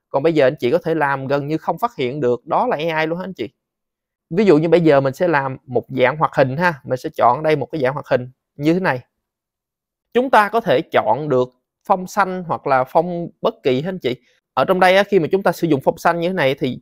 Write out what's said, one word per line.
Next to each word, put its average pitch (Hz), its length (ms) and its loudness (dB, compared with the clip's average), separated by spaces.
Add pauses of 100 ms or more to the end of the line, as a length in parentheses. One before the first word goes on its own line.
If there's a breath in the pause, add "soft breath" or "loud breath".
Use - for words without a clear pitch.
Còn 139 140 -4
bây 165 100 2
giờ 143 140 4
anh 147 80 0
chị 123 160 -2
có 165 60 2
thể 165 180 -2
làm 139 320 -2
gần 143 200 -2
như 156 100 -4
không 165 200 -6
phát - 180 -4
hiện 135 240 -4
được 123 280 -2
đó 208 200 -2
là 180 100 -4
A 156 220 -4
I 160 80 0
luôn 170 100 -4
ha 185 60 -8
anh 185 100 -10
chị. 110 160 -8 (800)
Ví 202 160 0
dụ 160 120 6
như 165 120 0
bây 180 120 4
giờ 147 200 4
mình 135 120 -2
sẽ 180 140 -2
làm 135 380 -2
một 123 240 -4
dạng 127 280 0
hoạt 151 180 -2
hình 135 220 0
ha, 175 160 0 (100)
mình 123 140 -6
sẽ 156 200 -8
chọn 120 260 2
đây 156 120 2
một 135 160 -4
cái 160 100 -6
dạng 127 120 0
hoạt 139 140 -10
hình 127 220 -2 (260)
như 147 180 0
thế 185 60 0
này. 147 200 -2 (1120)
Chúng 254 160 0
ta 208 200 4
có 175 100 0
thể 165 220 2
chọn 123 480 0
được 127 200 0 (380)
phông 185 200 0
xanh 185 400 -2
hoặc 135 200 -6
là 131 160 2
phông 170 460 -2 (120)
bất 226 220 -2
kỳ 131 180 0
ha 175 80 -6
anh 185 100 -8
chị. 127 160 -4 (380)
Ở 135 120 0
trong 185 140 0
đây 185 180 4
á, 202 60 4
khi 196 160 2
mà 151 120 -2
chúng 196 120 0
ta 185 80 0
sử 170 160 -4
dụng 143 140 0
phông 170 160 0
xanh 170 220 0
như 170 80 -2
thế 190 60 -4
này 139 220 0
thì 123 260 -4